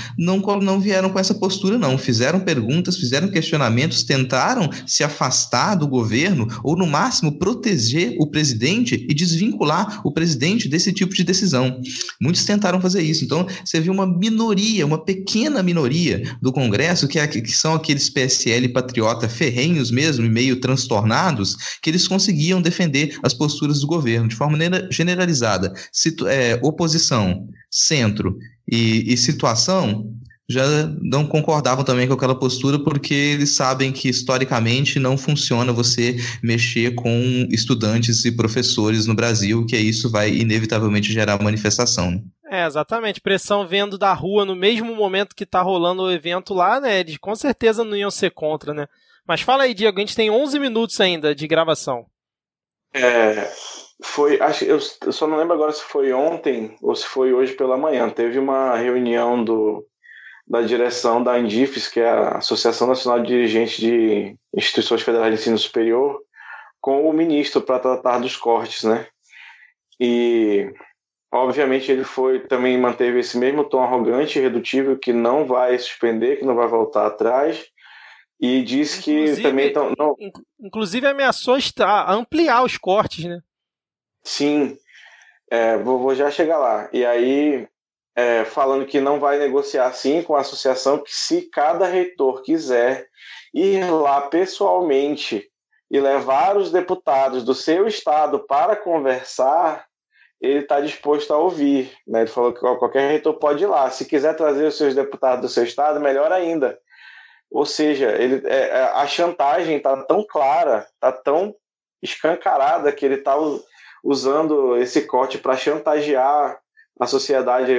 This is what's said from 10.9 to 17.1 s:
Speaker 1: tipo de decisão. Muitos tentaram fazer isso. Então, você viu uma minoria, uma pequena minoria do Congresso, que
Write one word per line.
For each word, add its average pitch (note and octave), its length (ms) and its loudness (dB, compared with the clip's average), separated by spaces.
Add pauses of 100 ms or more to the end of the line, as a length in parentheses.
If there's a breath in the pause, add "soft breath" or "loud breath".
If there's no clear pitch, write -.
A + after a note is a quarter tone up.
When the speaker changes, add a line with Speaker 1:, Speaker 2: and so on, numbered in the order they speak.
Speaker 1:
tipo F3+ 220 -2
de - 100 -2
decisão. C3+ 560 0 (400 loud breath)
Muitos F3+ 280 0
tentaram G3 340 2
fazer F#3 220 0
isso. D#3 200 0
Então, D#3 240 -2 (160 loud breath)
você - 160 -4
viu E3 140 0
uma F#3+ 140 0
minoria, G#3 800 0
uma D3+ 180 -2
pequena G#3 580 -2
minoria D#3 600 0 (180 loud breath)
do C3 100 -2
Congresso, C3+ 560 0
que D#3+ 120 -2